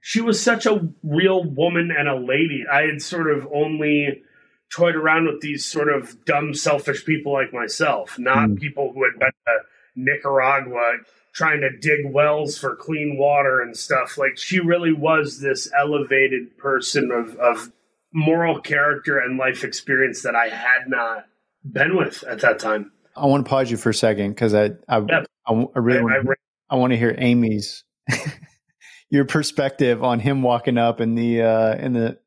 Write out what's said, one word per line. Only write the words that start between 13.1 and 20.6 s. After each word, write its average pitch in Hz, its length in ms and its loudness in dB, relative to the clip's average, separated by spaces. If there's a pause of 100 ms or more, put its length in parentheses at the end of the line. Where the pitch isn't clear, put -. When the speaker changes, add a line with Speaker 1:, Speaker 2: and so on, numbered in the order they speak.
Speaker 1:
water 139 420 2
and 117 160 -8
stuff. - 420 -4
Like, 135 180 -2
she 185 240 -2
really 170 320 2
was 151 480 0
this 135 360 -2
elevated 135 840 0
person 131 520 -2
of, 117 260 -4
of 120 360 0 (400)
moral 160 480 2
character 143 580 0
and 127 200 -2
life 131 260 -2
experience 131 580 -2
that 117 140 -4
I 117 120 2
had 123 400 0